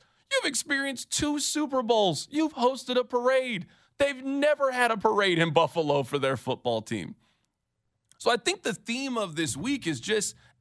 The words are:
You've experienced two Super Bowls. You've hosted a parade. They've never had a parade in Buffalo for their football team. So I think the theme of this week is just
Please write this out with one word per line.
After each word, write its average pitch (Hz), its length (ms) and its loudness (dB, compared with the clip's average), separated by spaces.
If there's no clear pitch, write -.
You've 523 140 2
experienced 277 640 -4
two 294 280 0
Super 277 440 0
Bowls. 214 480 2
You've 302 220 0
hosted 247 420 0
a 247 80 2
parade. 247 640 0
They've 277 260 0
never 277 480 2
had 247 200 2
a 220 60 -2
parade 196 400 4
in 165 140 2
Buffalo 151 520 2
for 143 140 -2
their 135 200 0
football 117 440 -2
team. 101 340 -6
So - 140 0
I 240 60 2
think 381 260 -4
the 247 100 -4
theme 254 440 -6
of 185 180 -4
this 143 220 -2
week 247 280 -4
is 156 140 -2
just 202 360 -2